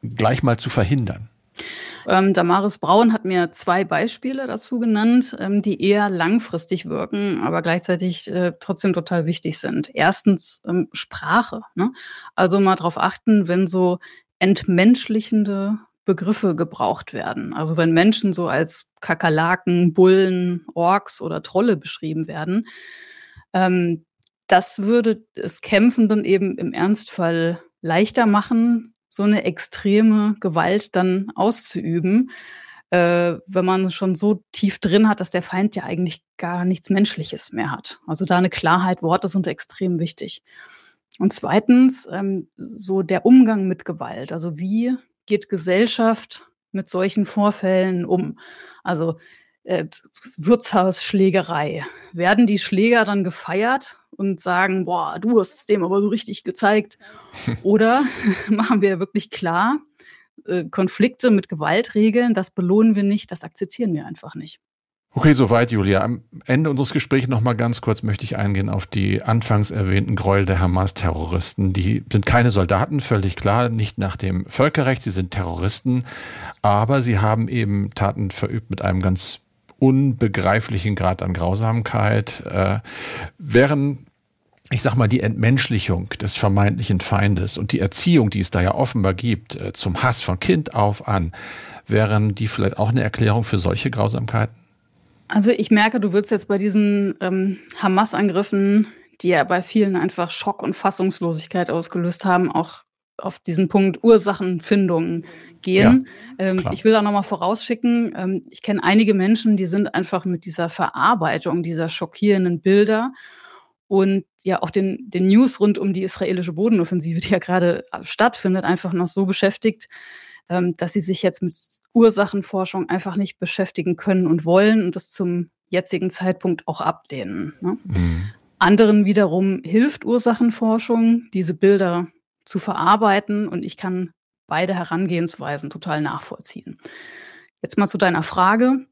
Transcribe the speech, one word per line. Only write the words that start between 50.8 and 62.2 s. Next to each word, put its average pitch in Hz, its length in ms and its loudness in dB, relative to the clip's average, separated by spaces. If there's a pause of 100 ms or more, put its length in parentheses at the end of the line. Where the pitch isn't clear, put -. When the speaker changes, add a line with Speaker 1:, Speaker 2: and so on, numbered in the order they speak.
Speaker 2:
Werden 202 340 4
die 202 120 2
Schläger 220 460 2
dann 202 200 -2
gefeiert? 214 720 -4 (220)
Und 196 220 -4
sagen, 185 440 0
„Boah, 165 360 -4
du 220 200 4
hast 185 140 -4
es - 120 -14
dem 208 160 2
aber 190 200 0
so 208 60 0
richtig 202 360 -6
gezeigt.“ 208 540 0 (480)
Speaker 1:
<laughs> 120 160 -4
Speaker 2:
Oder 226 420 4 (220)
<laughs> 190 220 -2
machen 214 340 0
wir 190 160 2
wirklich 196 320 -6
klar, 190 480 0 (680)
äh, 175 180 -4
Konflikte 208 640 0
mit 196 180 2
Gewalt 160 460 -2
regeln, 226 400 2